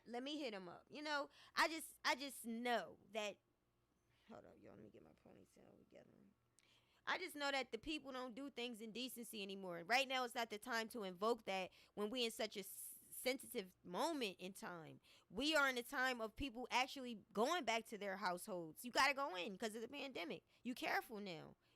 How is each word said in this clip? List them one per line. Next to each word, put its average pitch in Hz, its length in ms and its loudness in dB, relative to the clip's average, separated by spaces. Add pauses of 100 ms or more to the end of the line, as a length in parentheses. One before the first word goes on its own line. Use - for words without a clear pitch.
(100)
let 240 120 -2
me 294 160 -2
hit 262 160 0
him 190 140 -6
up? - 220 -12
You 277 120 -10
know, 294 260 2 (280)
I 320 120 8
just, 320 180 -4 (180)
I - 100 4
just 247 320 -6
know 233 500 2 (180)
that, 208 200 -2 (960)
hold - 140 -14
up, 85 180 -20
y'all, 104 120 -18
let - 80 -18
me - 100 -18
get - 100 -20
my - 180 -20
ponytail - 640 -20
together. - 240 -20 (960)
I - 120 4
just 339 180 -6
know 285 140 2
that 269 220 2
the 220 60 -2
people 269 340 -4
don't 254 220 -4
do 277 200 -6
things 240 260 -4
in 220 120 -8
decency 226 500 -6
anymore. 190 440 -4
Right 247 220 6
now, 262 160 2
it's 240 100 -2
not 233 160 0
the 214 80 -4
time 226 340 0
to 226 120 -4
invoke 202 420 4
that 185 220 0 (260)
when 208 160 0
we 247 140 2
in 226 60 4
such 220 260 -2
a 208 40 -4
s-, 190 60 -4 (580)
sensitive 247 420 0 (180)
moment 226 560 2
in 185 120 -6
time. 165 480 -10 (340)
We 294 220 2
are 285 120 8
in 254 80 2
a 240 60 0
time 254 400 2
of 220 140 -4
people 247 360 -4
actually 247 460 2 (160)
going 277 300 4
back 226 260 2
to 220 80 -6
their 190 180 -2
households. 180 680 -2
You 247 80 -6
gotta 277 240 8
go 277 220 0
in 269 220 -2
cause 214 160 -2
of 226 80 -6
the 226 60 -4
pandemic. 277 540 -6 (220)
You 240 100 -2
careful 285 460 0
now. 160 320 -8 (240)